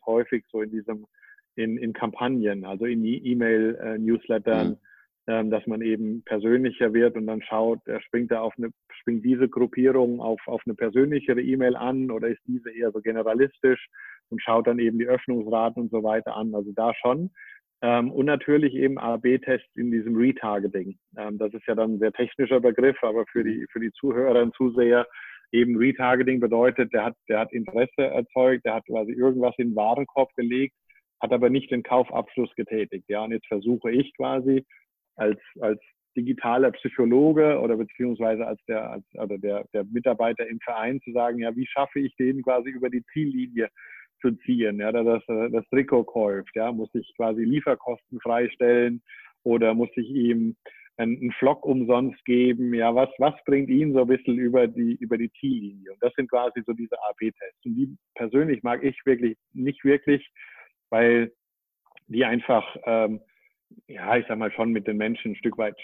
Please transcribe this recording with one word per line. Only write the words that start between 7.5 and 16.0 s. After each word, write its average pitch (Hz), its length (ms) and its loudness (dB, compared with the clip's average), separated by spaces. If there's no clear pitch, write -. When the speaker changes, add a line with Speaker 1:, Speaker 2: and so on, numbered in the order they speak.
Speaker 1:
äh, 110 140 -6
springt 120 300 -4
da 113 100 -2
auf 113 160 -4
eine, 117 140 -8
springt 117 260 -4
diese 127 220 4
Gruppierung 123 720 2
auf, 113 280 -4
auf 120 180 -6
eine 110 100 -4
persönlichere 123 680 2
E-Mail 131 340 2
an 127 360 -2
oder 113 160 -4
ist 117 180 -4
diese 120 260 -6
eher 113 200 -2
so 107 80 -6
generalistisch 113 880 0
und 117 120 -8
schaut 113 260 2
dann 120 120 2
eben 113 180 0
die 117 100 -2
Öffnungsraten 117 760 0
und 110 80 -6
so 110 120 0